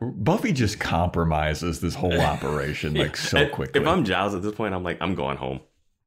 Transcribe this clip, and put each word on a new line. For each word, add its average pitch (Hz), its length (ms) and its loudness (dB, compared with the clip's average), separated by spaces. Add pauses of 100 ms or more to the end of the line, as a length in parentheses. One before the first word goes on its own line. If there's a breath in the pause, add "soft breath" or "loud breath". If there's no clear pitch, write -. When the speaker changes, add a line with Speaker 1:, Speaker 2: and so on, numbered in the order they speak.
Speaker 1:
Buffy 160 500 2
just 123 260 2
compromises 82 1000 0
this 85 140 -2
whole 85 260 0
Speaker 2:
<laughs> 76 140 2
Speaker 1:
operation, 73 600 -2
like, 73 220 0
Speaker 2:
Yeah. - 60 -6
Speaker 1:
so - 160 0
Speaker 2:
And 143 140 2
Speaker 1:
quickly. - 280 -2
Speaker 2:
if 143 60 2
I'm 165 180 4
Giles 98 300 0
at 90 80 -4
this 104 120 -4
point, 104 200 -2
I'm 90 80 -4
like, 87 180 -4
"I'm 90 140 0
going 69 240 -2
home." 65 220 -4 (460)